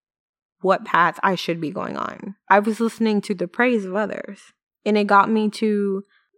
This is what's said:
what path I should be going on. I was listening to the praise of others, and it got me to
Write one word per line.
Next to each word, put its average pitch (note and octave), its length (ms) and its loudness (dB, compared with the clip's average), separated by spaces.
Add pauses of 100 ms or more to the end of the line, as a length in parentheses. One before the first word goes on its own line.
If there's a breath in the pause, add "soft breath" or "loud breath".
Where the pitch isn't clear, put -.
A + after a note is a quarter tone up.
(600)
what F#3 240 0
path E3 380 2
I F#3+ 120 2
should E3+ 260 -4
be E3 100 -4
going - 260 -8
on. - 400 -10 (120)
I G3 120 6
was G#3 200 -2
listening A3+ 420 0
to G#3 120 -4
the F3 140 -6
praise A#3+ 360 0
of F#3 120 -6
others, - 560 -8 (320)
and G#3+ 120 2
it G#3 100 2
got G3+ 240 6
me G#3+ 200 2
to G3+ 540 -2 (340)